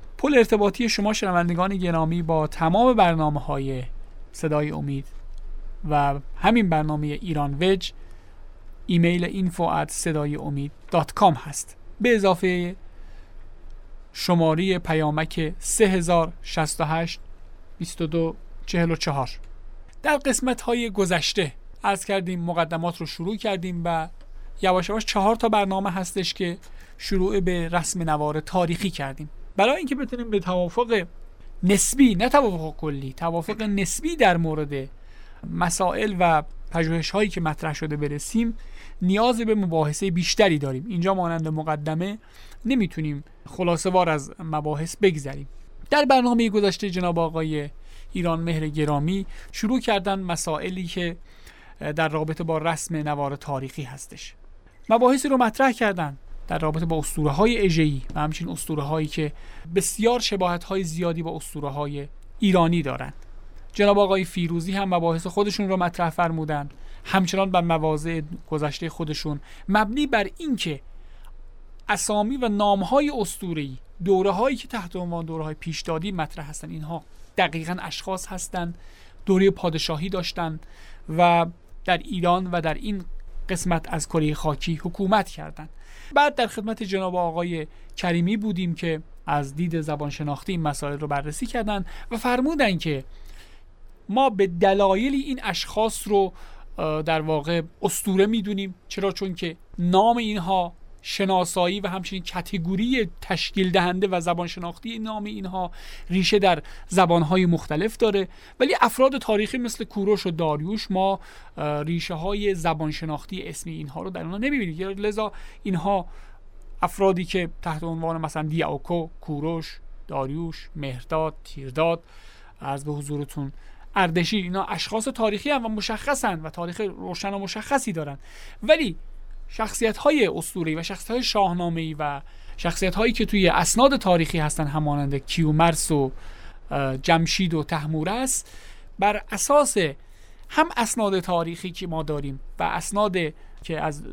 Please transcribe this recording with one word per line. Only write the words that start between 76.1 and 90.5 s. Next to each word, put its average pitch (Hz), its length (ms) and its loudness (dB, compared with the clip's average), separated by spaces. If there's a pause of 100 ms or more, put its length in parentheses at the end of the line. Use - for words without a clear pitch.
مطرح 147 360 -6
هستن، 156 220 -12
اینها 160 320 -8 (360)
دقیقاً 165 420 0
اشخاص 185 460 -6
هستن، 175 480 -6 (520)
دوره 190 240 6
پادشاهی 165 580 -2
داشتن 170 520 -4 (580)
و 170 280 6 (380)
در 180 140 4
ایران 180 520 0
و 175 100 0
در 156 140 0
این 202 300 -4 (440)
قسمت 170 400 0
از 160 200 -4
کره 151 260 2
خاکی 151 400 -2
حکومت 185 540 0
کردند. 156 400 -12 (460)
بعد 285 200 6
در 247 120 2
خدمت 220 360 -6
جناب 190 340 -2
آقای 170 500 -2 (300)
کریمی 175 400 2
بودیم 185 380 -2
که 160 280 -2 (240)
از 143 300 -2
دید 165 240 -2
زبانشناختی 147 720 -6